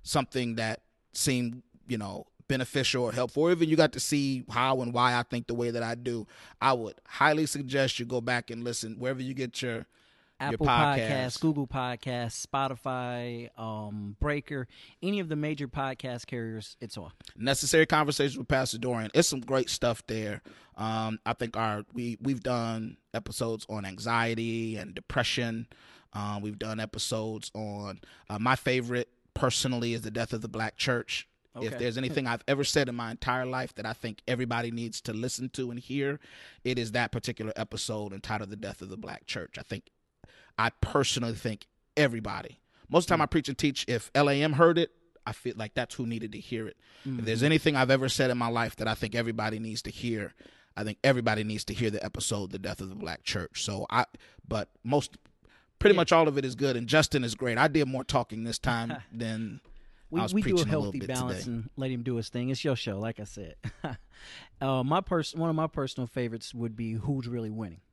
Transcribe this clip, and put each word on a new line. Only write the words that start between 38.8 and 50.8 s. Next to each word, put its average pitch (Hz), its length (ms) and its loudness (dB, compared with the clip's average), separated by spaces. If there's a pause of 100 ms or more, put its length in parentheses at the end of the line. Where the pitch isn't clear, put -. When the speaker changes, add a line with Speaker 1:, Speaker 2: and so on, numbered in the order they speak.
Speaker 1:
of 92 80 -12
the 95 60 -10
Black - 320 -12
Church. - 320 -8
I - 20 -12
think, - 280 -10 (680)
I 113 120 4 (100)
personally 123 540 2
think 107 340 -6 (300)
everybody, 117 640 0 (300)
most 170 140 8
of - 60 -6
the 196 60 6
time 156 60 4
I 147 40 8
preach 147 240 2
and 135 80 -4
teach, 143 320 0
if 117 260 0
L 143 140 8
A 139 120 4
M 156 120 4
heard 165 240 8
it, 170 140 2 (360)
I 107 60 0
feel - 240 -4
like 107 160 -6
that's 123 220 -2
who 127 120 -4
needed 113 240 -4
to 113 80 -12
hear 110 280 -6
it. - 100 -14 (280)
If 127 200 -4
there's 113 140 0
Speaker 2:
Mm-hmm. 127 80 4
Speaker 1:
anything 156 280 4
I've 131 160 6
ever 135 160 4
said 127 240 4
in 123 60 0
my 117 120 0
life 117 280 -2
that 110 100 -2
I 110 60 2
think 110 200 -2
everybody 110 460 -2
needs 110 220 -6
to 113 100 -8
hear, 110 420 -4 (440)
I 104 80 -4